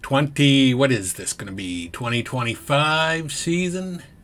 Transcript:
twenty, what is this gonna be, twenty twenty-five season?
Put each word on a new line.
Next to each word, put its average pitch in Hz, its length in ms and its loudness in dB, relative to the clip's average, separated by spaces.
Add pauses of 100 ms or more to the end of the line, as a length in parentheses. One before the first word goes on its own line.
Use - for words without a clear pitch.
twenty, 139 720 4
what 131 180 4
is 98 220 -2
this 95 180 -8
gonna 101 200 -10
be, 90 380 -8
twenty 117 340 -4
twenty-five 151 1080 0
season? 180 720 -4 (220)